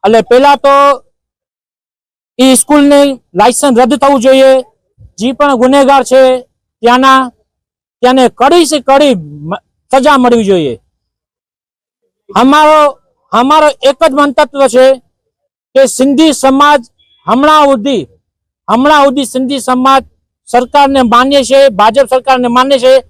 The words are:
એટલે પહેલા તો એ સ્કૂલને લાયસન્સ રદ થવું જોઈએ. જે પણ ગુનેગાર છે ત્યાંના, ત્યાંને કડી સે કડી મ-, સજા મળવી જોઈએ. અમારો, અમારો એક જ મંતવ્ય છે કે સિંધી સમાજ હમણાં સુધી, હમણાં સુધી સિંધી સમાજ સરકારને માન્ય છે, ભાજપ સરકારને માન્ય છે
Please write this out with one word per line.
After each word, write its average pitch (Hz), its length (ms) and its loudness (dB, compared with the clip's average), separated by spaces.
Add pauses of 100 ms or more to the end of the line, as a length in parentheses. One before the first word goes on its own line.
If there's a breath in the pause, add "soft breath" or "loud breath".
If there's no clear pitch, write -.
એટલે 220 160 2
પહેલા 269 340 2
તો 277 480 0 (1300)
એ 262 160 2
સ્કૂલને 285 500 2 (300)
લાયસન્સ 233 440 0
રદ 254 160 0
થવું 269 260 0
જોઈએ. 262 440 2 (540)
જે 240 140 -6
પણ 277 220 -2
ગુનેગાર 269 500 2
છે 254 360 0 (420)
ત્યાંના, 254 460 0 (720)
ત્યાંને 254 280 0
કડી 320 360 0
સે 285 160 -4
કડી 277 340 0
મ-, 151 460 -12 (320)
સજા 269 240 2
મળવી 240 280 0
જોઈએ. 165 360 -4 (1500)
અમારો, 302 640 2 (340)
અમારો 294 360 0
એક 277 400 -2
જ 262 40 -2
મંતવ્ય 285 560 -2
છે 254 240 2 (840)
કે 269 120 2
સિંધી 285 460 0
સમાજ 277 480 0 (460)
હમણાં 294 380 0
સુધી, 254 440 -2 (640)
હમણાં 285 340 0
સુધી 277 200 -2
સિંધી 262 360 -6
સમાજ 254 440 -2 (420)
સરકારને 269 560 0
માન્ય 254 400 0
છે, 269 260 2
ભાજપ 226 420 0
સરકારને 254 380 -2
માન્ય 254 300 0
છે 254 200 2 (120)